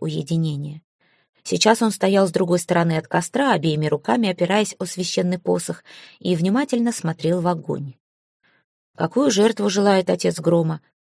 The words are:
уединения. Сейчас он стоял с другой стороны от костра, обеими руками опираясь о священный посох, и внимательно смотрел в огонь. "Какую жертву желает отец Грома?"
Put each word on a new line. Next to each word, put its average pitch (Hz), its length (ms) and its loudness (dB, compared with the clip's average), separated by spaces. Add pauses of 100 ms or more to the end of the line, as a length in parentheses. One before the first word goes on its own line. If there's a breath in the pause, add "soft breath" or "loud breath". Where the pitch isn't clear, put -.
уединения. 156 800 -4 (640)
Сейчас 220 380 2
он 220 100 2
стоял 196 360 2
с 170 40 -4
другой 175 280 0
стороны 170 380 0
от 156 100 -6
костра, 240 460 0
обеими 151 340 0
руками 214 400 0
опираясь 185 500 0
о 185 80 -4
священный 180 540 -2
посох, 180 460 -4 (340 loud breath)
и 180 160 0
внимательно 233 560 0
смотрел 165 480 -2
в 170 80 0
огонь. 147 460 -4 (1040)
"Какую 240 340 0
жертву 208 380 2
желает 190 400 2
отец 175 320 0
Грома?" 160 400 0 (300)